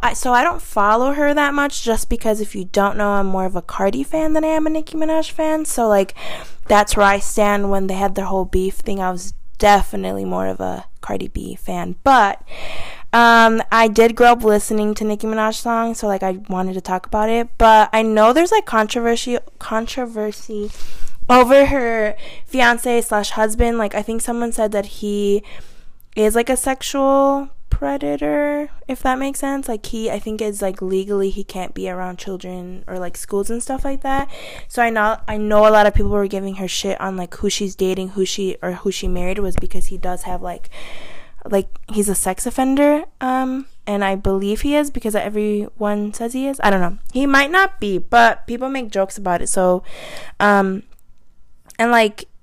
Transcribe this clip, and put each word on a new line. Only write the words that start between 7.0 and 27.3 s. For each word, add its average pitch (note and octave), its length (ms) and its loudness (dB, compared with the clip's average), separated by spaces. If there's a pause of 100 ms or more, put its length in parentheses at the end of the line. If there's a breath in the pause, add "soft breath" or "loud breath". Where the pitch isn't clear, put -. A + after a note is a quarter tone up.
I G3 140 4
stand G3+ 520 2
when G3 180 2
they F#3+ 60 -2
had G3 200 0
their G3 100 -2
whole F#3+ 220 -2
beef F#3 300 -2
thing. G3 260 0
I F#3 80 0
was F3+ 240 -6 (240)
definitely G3 640 2
more F#3 220 -2
of F#3+ 140 -4
a - 260 -6 (160)
Cardi G#2 260 -4
B - 280 -8
fan, F3+ 480 -6
but, A#3+ 360 4 (720 loud breath)
um, A3+ 500 6 (100)
I A3+ 160 4
did A3+ 260 4
grow A#3+ 180 6
up A#3+ 120 2
listening G#3 500 2
to G#3 100 -4
Nicki G#3+ 220 -2
Minaj A3 280 -2
songs, A#3 440 -2
so, - 80 -4
like, G3 160 -2
I F#3+ 260 -4
wanted F#3 260 -4
to F#3 80 -6
talk F#3 240 -6
about A3 240 0
it. A#3 260 0
But A3 340 8
I A3 120 2
know A3 320 4
there's, E4+ 160 4
like, G#4 160 2
controversy, A#3 720 -2 (200)
controversy A3 1120 -6 (600 loud breath)
over B3+ 360 8
her A#3 500 0 (280 loud breath)
fiance A#3+ 560 2
slash G#3 300 -2
husband. A#3 480 0
Like, G#3 160 -2
I G#3+ 80 -2
think A3+ 180 -4
someone A#3 320 -4
said G#3+ 200 -2
that G3+ 140 -2
he G3+ 560 -2 (720 loud breath)
is, G#3+ 200 2
like, A#3+ 160 0
a B3+ 80 0
sexual C#4 880 0 (220)